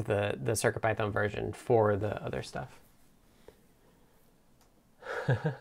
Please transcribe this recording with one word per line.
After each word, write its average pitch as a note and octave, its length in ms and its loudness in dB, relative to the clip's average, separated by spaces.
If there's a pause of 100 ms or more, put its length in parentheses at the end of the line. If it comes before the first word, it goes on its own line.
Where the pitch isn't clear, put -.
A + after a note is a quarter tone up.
the, G#2 360 0
the A2+ 140 0
Circuit A2 260 2
Python G#2+ 300 0
version G#2+ 420 -2
for G#2+ 420 4
the G#2 280 -2
other B2+ 180 -4
stuff. - 380 -10 (2500)
<laughs> B2 100 2 (240)